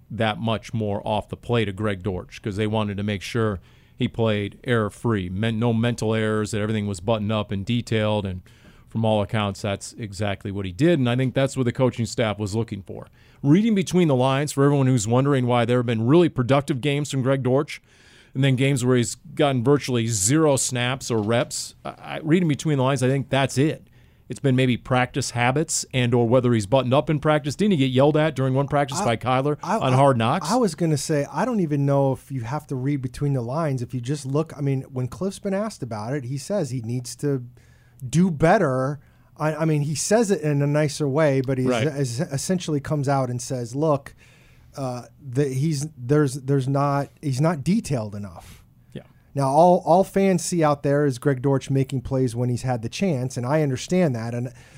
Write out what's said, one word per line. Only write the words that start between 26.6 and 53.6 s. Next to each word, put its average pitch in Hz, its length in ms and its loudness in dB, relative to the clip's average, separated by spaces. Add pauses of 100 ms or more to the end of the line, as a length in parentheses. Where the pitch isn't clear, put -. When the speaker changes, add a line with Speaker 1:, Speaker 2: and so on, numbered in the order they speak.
Speaker 1:
buttoned 123 280 2
up 143 160 2
in 151 100 0
practice. 151 360 0
Didn't 202 180 2
he 170 40 4
get 151 140 2
yelled 139 240 4
at 151 200 0
during 131 180 0
one 135 140 0
practice 143 340 -2
Speaker 2:
I, 208 40 -2
Speaker 1:
by 117 120 0
Kyler 131 440 0
Speaker 2:
I, 190 160 -2
Speaker 1:
on 131 160 0
Speaker 2:
I, - 20 4
Speaker 1:
Hard 135 220 6
Knocks? 151 320 0
Speaker 2:
I 214 60 2
was 220 200 2
gonna 160 220 0
say, 143 340 -2
I 160 140 -2
don't 240 140 0
even 147 260 0
know 139 280 2
if - 180 -10
you 131 100 -6
have 135 260 -8
to 143 80 -8
read 135 260 -2
between 139 320 -4
the 127 80 -2
lines. 135 400 -4
If 120 120 -8
you 127 60 -6
just 127 260 -6
look, 147 320 -2
I 147 40 -10
mean, 139 220 -2
when 127 240 -6
Cliff's 190 320 -8
been 196 140 -4
asked 208 300 -6
about 110 300 -8
it, 147 100 -6
he 131 140 -8
says 151 340 -4
he 131 100 -6
needs 123 360 -8
to 139 260 -4 (640)
do 175 220 4
better. 147 680 2 (380)
I, 151 180 -2
I 156 100 -2
mean, 151 180 2
he 151 100 -4
says 202 380 2
it 156 100 0
in 147 200 0
a 143 60 2
nicer 147 400 0
way, 139 340 2
but 131 160 -2
he 127 100 0
Speaker 1:
Right. 123 180 2
Speaker 2:
es-, 135 360 -4
es-, - 100 -6
essentially 160 480 -4
comes 143 300 -2
out 135 200 0
and 123 120 -6
says, 123 340 -8
"Look, 143 400 0 (640)
uh, 123 260 -8 (180)
the, 135 280 -2
he's, 143 380 -2 (100)
there's, 135 380 2
there's 135 320 0
not, 139 420 0 (120)
he's 135 200 -2
not 160 220 2
detailed 131 520 -2
enough." 98 480 -14 (300)
Speaker 1:
Yeah. - 100 -14 (300)
Speaker 2:
Now, 139 160 0
all, 175 360 6
all 175 180 6
fans 190 400 2
see 170 200 0
out 147 200 2
there 143 220 4
is 131 120 0
Greg 131 240 0
Dortch 135 300 2
making 135 300 0
plays 131 340 -2
when 123 140 0
he's 120 140 -2
had 127 200 -2
the 117 60 -6
chance, 131 480 -2
and 123 80 -4
I 151 180 2